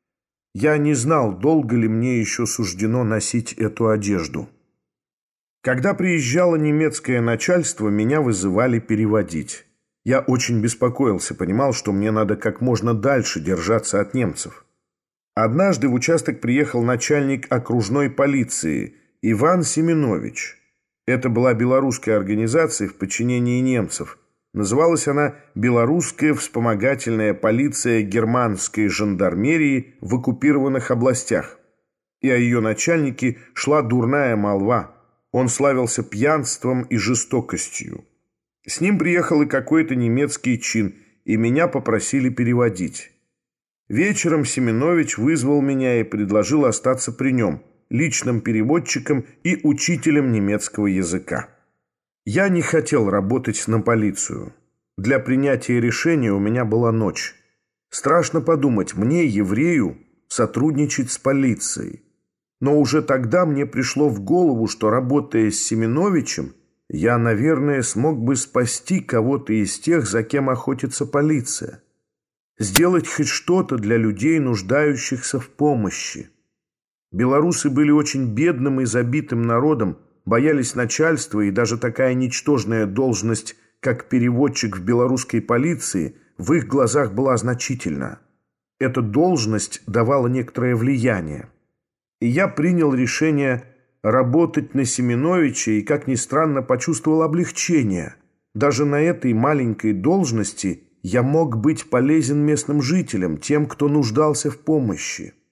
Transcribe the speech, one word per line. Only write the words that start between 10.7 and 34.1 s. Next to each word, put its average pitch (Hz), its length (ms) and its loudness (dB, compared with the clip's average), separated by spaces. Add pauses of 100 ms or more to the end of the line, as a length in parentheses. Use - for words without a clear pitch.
понимал, 113 380 0
что 107 180 -4
мне 101 200 0
надо 107 260 0
как - 240 -6
можно 120 320 0
дальше 113 480 0
держаться 92 580 -2
от 101 140 -4
немцев. - 520 -6 (680)
Однажды 135 560 2
в 120 40 2
участок 151 460 0
приехал 127 440 0
начальник 135 680 0
окружной 123 580 0
полиции 127 840 -2 (260)
Иван 147 420 2
Семенович. 143 960 -2 (500)
Это 127 220 0
была 120 260 2
белорусская 123 600 2
организация 107 720 0
в - 80 -14
подчинении 120 640 -2
немцев. 123 600 -2 (340)
Называлась 135 540 2
она 143 280 0 (200)
«Белорусская 127 800 2
вспомогательная 113 1000 0
полиция 117 720 0
германской 110 840 0
жандармерии 104 1120 0
в 98 160 -6
оккупированных 135 760 0
областях». 120 680 -2 (640)
И 135 80 2
о 123 80 4
её 120 240 2
начальнике 127 800 0 (140)
шла 151 280 2
дурная 123 540 2